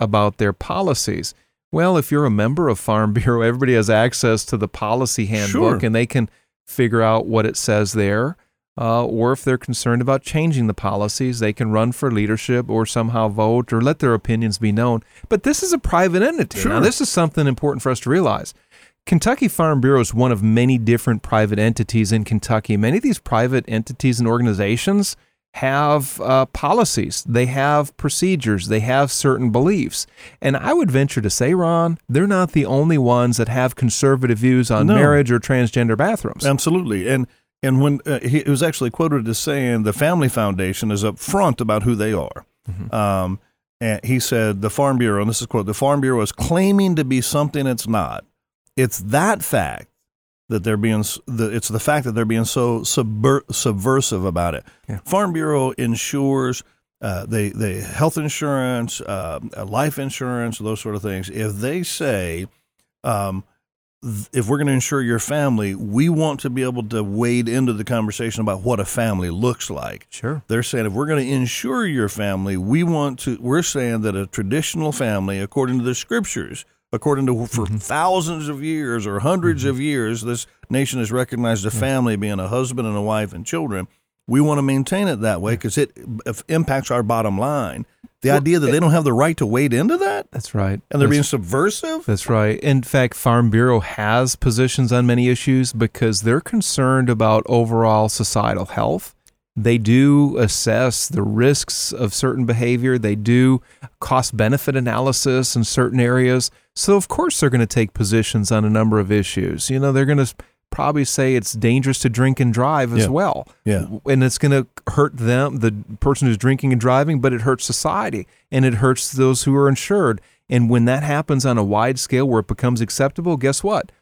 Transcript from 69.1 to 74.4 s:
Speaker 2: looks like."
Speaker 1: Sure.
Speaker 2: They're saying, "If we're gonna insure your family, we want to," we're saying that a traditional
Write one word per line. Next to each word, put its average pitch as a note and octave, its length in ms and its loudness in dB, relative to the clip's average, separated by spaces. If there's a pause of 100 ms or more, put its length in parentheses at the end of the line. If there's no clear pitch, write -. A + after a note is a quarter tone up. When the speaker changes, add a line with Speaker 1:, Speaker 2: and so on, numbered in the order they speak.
Speaker 2:
looks A#2 400 -2
like." A1+ 400 -10
Speaker 1:
Sure. C#3+ 360 -8
Speaker 2:
They're A#2 160 -2
saying, A#2 220 -4
"If G2+ 80 -4
we're C#3 140 -2
gonna D3+ 140 0
insure C3+ 680 -2
your B2+ 220 0
family, G2 480 -4
we A2+ 260 2
want D3 380 -2
to," B2 200 -4
we're C3+ 220 0
saying A#2+ 380 -2
that G#2 140 -2
a G2 120 -4
traditional D3+ 640 -4